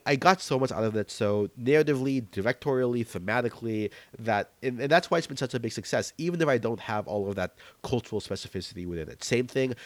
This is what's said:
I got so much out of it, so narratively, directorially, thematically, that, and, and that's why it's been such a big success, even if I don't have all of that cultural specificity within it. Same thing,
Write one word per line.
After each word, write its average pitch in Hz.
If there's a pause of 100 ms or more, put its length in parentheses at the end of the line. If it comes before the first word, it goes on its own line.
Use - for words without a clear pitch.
I 143
got 175
so -
much 131
out 110
of 107
it, 104
so 104 (120)
narratively, 135
directorially, 123
thematically, 107 (260)
that, 107 (100)
and, 123
and 139
that's 175
why 175
it's 165
been 143
such 131
a 123
big 117
success, -
even 170
if 156
I 131
don't 113
have 107
all 101
of 101
that 92 (280)
cultural 110
specificity 90
within 82
it. -
Same 127
thing, 131 (100)